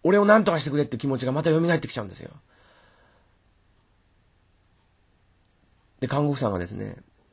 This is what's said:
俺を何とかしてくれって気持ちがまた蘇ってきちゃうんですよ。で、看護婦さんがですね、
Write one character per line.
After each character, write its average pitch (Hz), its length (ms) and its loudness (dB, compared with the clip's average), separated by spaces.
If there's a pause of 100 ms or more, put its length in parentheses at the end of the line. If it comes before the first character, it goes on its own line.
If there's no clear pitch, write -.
俺 185 160 4
を 208 60 6
何 208 200 4
と 190 80 2
か 160 60 0
し 147 60 -4
て 151 60 -4
く 139 60 -2
れ 147 80 2
っ - 20 -4
て 120 120 -8
気 139 80 -4
持 131 120 0
ち 123 80 -4
が 131 60 -2
ま 147 100 -2
た 165 80 2
蘇 156 100 4
っ 165 180 2
て - 100 -6
き - 40 -10
ち - 60 -8
ゃ 113 40 -6
う - 40 -8
ん - 20 -14
で 95 60 -16
す - 60 -18
よ。 - 100 -16 (3750)
で、 127 80 -2
看 147 180 2
護 143 80 2
婦 135 60 -6
さ 123 80 0
ん 101 40 0
が 92 60 -2
で 87 80 -2
す 104 60 -12
ね、 101 240 -10 (360)